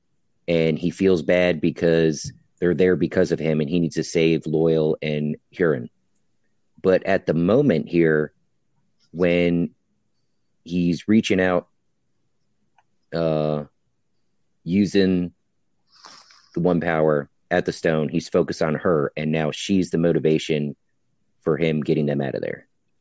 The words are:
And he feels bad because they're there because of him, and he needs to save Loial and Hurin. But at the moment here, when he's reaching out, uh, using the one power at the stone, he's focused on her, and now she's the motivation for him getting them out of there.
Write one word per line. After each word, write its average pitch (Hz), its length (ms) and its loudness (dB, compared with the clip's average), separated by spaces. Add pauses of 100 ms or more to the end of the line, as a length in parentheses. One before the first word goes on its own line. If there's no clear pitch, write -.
(460)
And 80 320 0
he 85 120 -2
feels 92 320 2
bad 90 400 0
because 82 680 0 (300)
they're 87 140 2
there 92 220 4
because 82 360 0
of 80 60 -2
him, 78 240 -2
and 73 80 -4
he 87 100 0
needs 80 160 -2
to 80 80 -2
save 82 380 0
Loial 78 580 0
and 76 360 -4 (180)
Hurin. 71 340 0 (960)
But 92 220 2
at 95 220 -2
the 82 80 0
moment 90 540 2
here, 78 440 2 (800)
when 87 580 0 (960)
he's 87 420 -2
reaching 104 340 2
out, 90 280 0 (1500)
uh, 76 480 -2 (1000)
using 92 680 0 (1200)
the 87 60 -4
one 85 200 2
power 78 500 0 (220)
at 90 140 0
the 85 60 -4
stone, 78 360 0
he's 82 200 -4
focused - 340 -2
on 78 120 -2
her, 73 420 0
and 78 140 -4
now 78 220 0
she's 92 380 -2
the 85 80 -2
motivation 78 760 0 (680)
for 80 140 0
him 78 260 -2
getting 76 240 0
them 71 140 -2
out 69 140 -4
of - 80 -2
there. - 240 -8 (340)